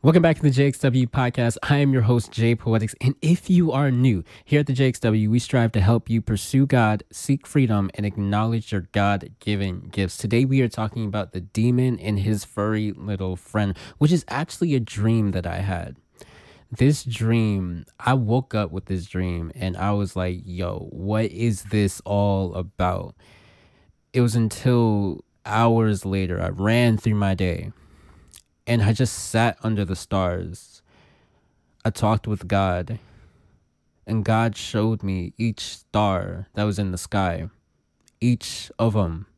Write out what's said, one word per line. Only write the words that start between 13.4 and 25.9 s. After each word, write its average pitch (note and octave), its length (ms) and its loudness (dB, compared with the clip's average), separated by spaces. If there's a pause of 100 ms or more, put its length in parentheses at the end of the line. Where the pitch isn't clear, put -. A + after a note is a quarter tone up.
which D3 140 4
is E3+ 160 0
actually D#3+ 460 -2
a C3 60 2
dream G#2+ 520 0
that F2+ 140 -4
I F2 120 -6
had. F#2 380 -6 (760)
This C#3 340 2
dream, G#2+ 800 0 (160)
I B2+ 140 2
woke B2 400 0
up G#2 160 -2
with F2+ 160 -10
this F2+ 180 -4
dream F2 500 -6
and F#2 220 -6
I F#2+ 160 -2
was G2+ 240 -2
like, F2+ 280 -4
"Yo, F2+ 480 -8
what G#2+ 340 -2
is G#2+ 380 -2
this G2+ 420 0
all G2+ 480 0
about?" F2+ 640 -4 (960)
It B2+ 80 4
was A2+ 120 2
until A2 880 0 (200)
hours A2+ 640 2